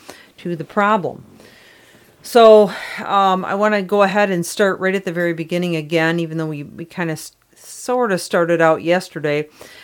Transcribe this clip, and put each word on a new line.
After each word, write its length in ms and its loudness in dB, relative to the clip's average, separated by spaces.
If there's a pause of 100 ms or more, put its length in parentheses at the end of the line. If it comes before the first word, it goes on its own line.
(400)
to 180 -6
the 80 -10
problem. 580 -2 (1000)
So, 480 8 (360)
um, 400 0
I 100 -4
wanna 260 0
go 200 0
ahead 280 2
and 160 -2
start 360 0
right 120 0
at 120 -6
the 80 -6
very 200 -2
beginning 440 -4
again, 420 0
even 180 -6
though 100 -4
we, 160 -8
we 200 -16
kinda 300 -6
s-, 180 -12 (240)
sorta 640 -4
started 420 0
out 220 2
yesterday. 640 -4 (360)